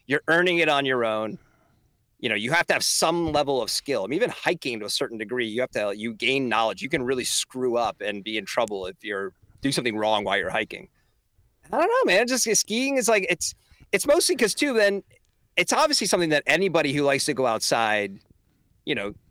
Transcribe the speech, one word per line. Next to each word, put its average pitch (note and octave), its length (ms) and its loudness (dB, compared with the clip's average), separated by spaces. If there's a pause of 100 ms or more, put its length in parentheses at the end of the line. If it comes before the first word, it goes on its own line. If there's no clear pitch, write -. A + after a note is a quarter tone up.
You're C3+ 220 0
earning F3 300 4
it D#3+ 120 4
on C#3 160 2
your B2+ 180 2
own. G#2+ 340 -2 (840)
You A#2+ 100 -2
know, A2 40 0
you A2 180 -2
have E3+ 160 4
to - 40 2
have C3+ 100 0
some E3+ 500 0
level C#3 300 2
of G#2+ 80 -4
skill. A#2+ 340 -2
I - 20 -2
mean, C3 100 -2
even G#3 140 0
hiking C3+ 500 -4
to G#2 60 -10
a G2 40 -8
certain A#2 280 -4
degree, A2+ 280 -4
you A2 140 -4
have B2+ 120 -4
to, G#2 220 -2
you A2 200 -8
gain B2+ 340 0
knowledge. A2 320 -2
You - 80 -10
can C#3+ 140 -2
really B2+ 220 -2
screw B2+ 520 -4
up A2+ 240 -2
and G#2 240 -6
be A2 140 -6
in G2+ 80 -6
trouble G#2 400 -4
if F#2+ 160 -12
you're, G2 320 -6 (260)
do C3+ 100 0
something A#2+ 260 -2
wrong G#2+ 280 2
while G2 140 0
you're F2+ 120 -2
hiking. - 380 -6 (840)
I A3 60 0
don't E4 80 2 (220)
know, F#3 40 4
man. G#3+ 140 4
Just A#3+ 300 0
skiing C4 400 0
is B3 120 2
like, G#3 220 2
it's, - 240 -4 (380)
it's G3 140 0
mostly E4+ 280 4
'cause A#3 200 2
too, D4 200 0
then G3+ 300 2 (520)
it's F3+ 160 -4
obviously B3 360 2
something F3 220 2
that D3 160 4
anybody D#3+ 460 2
who C#3+ 120 0
likes C#3 220 2
to D3 80 0
go B2+ 120 2
outside, G#2+ 720 0 (680)
you D3+ 120 -4
know, G#2 180 -6 (160)